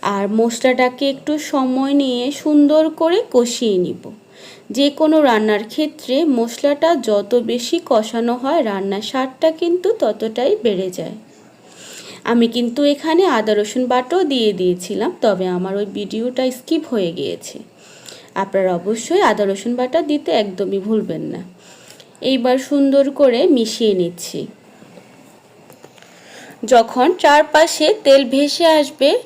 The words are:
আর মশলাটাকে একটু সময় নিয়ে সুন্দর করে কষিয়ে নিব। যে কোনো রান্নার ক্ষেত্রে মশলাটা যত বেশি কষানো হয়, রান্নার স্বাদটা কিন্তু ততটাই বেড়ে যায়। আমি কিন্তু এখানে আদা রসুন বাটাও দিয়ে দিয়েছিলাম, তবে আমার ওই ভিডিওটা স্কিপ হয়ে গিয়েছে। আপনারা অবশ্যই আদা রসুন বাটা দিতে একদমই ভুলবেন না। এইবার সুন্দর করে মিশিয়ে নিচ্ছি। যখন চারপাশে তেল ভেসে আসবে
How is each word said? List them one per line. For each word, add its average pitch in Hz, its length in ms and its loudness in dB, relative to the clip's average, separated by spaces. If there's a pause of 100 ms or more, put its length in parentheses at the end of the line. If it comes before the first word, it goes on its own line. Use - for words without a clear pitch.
আর 202 260 -2
মশলাটাকে 247 800 0
একটু 302 280 -4
সময় 269 560 -2
নিয়ে 262 380 0
সুন্দর 302 580 4
করে 330 280 0 (120)
কষিয়ে 240 480 0
নিব। 175 240 -4 (680)
যে 277 200 0
কোনো 311 320 2
রান্নার 214 420 2
ক্ষেত্রে 302 600 -2
মশলাটা 285 680 0 (180)
যত 208 260 0
বেশি 240 500 -2
কষানো 233 500 0
হয়, 277 280 0
রান্নার 196 480 -4
স্বাদটা 262 400 -2
কিন্তু 339 380 -2 (120)
ততটাই 226 600 -2
বেড়ে 190 280 -2
যায়। 175 260 -10 (1080)
আমি 233 240 2
কিন্তু 240 360 -4
এখানে 311 420 2
আদা 220 280 2
রসুন 214 320 -2
বাটাও 254 380 0
দিয়ে 240 280 0
দিয়েছিলাম, 180 580 -2 (100)
তবে 185 260 0
আমার 185 300 -4
ওই 208 100 -2
ভিডিওটা 220 640 -4
স্কিপ 311 320 -4 (100)
হয়ে 185 200 -2
গিয়েছে। 123 460 -10 (760)
আপনারা 190 400 0
অবশ্যই 226 460 -2
আদা 214 260 2
রসুন 196 280 -4
বাটা 254 280 -2
দিতে 294 300 -4
একদমই 196 460 -2
ভুলবেন 185 440 -4
না। 160 180 -10 (800)
এইবার 254 380 0
সুন্দর 277 520 2
করে 269 360 2
মিশিয়ে 220 480 2
নিচ্ছি। 175 520 -6 (2250)
যখন 254 540 4
চারপাশে 302 680 4 (180)
তেল 277 180 6 (100)
ভেসে 285 340 0
আসবে 294 440 2 (160)